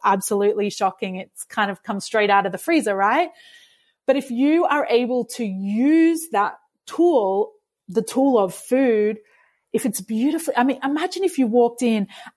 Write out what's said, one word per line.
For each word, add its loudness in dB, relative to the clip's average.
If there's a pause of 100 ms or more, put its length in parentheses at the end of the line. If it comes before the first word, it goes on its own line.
absolutely 0
shocking. -4
It's -14
kind -4
of -12
come -8
straight 0
out 4
of -2
the -10
freezer, 0
right? 0 (760)
But 2
if -6
you 2
are 0
able 0 (120)
to -4
use 2
that -2 (260)
tool, 2 (340)
the -2
tool 2
of 2
food, 0 (520)
if -2
it's -4
beautiful, -2
I 2
mean, -2
imagine -4
if -2
you 2
walked 2
in 0 (300)